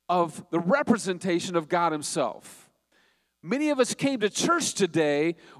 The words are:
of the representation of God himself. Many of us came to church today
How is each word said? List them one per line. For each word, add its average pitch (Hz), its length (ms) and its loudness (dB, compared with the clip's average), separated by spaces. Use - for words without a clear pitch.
of 170 440 0
the 170 100 0
representation 185 960 0
of 160 100 -2
God 170 240 0
himself. - 800 -6
Many 277 280 0
of 269 100 2
us - 140 2
came 269 260 -2
to 202 80 2
church 294 460 0
today 160 600 2